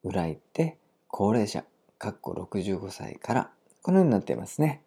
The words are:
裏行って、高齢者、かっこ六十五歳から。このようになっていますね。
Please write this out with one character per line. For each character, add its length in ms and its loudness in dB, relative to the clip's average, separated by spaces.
裏 260 -2
行 80 -6
っ 40 -20
て、 260 -2
高 240 2
齢 160 2
者、 160 -8
か 120 -6
っ 100 -12
こ 140 -8
六 260 -6
十 160 -2
五 140 -8
歳 260 -14
か 160 -6
ら。 180 0
こ 120 0
の 60 8
よ 40 8
う 40 6
に 40 6
な 80 6
っ 40 0
て 120 -2
い 20 -4
ま 100 -8
す 140 -8
ね。 260 0